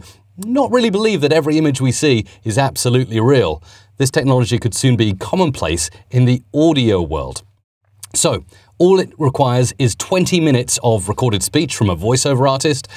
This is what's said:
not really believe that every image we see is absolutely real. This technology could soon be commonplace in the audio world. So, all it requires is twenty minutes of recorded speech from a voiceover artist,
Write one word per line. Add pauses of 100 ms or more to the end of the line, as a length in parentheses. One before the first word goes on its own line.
(380)
not
really
believe
that
every
image
we
see (160)
is
absolutely
real. (340)
This
technology
could
soon
be
commonplace (200)
in
the (120)
audio
world. (720)
So, (340)
all
it
requires
is
twenty
minutes
of
recorded
speech
from
a
voiceover
artist,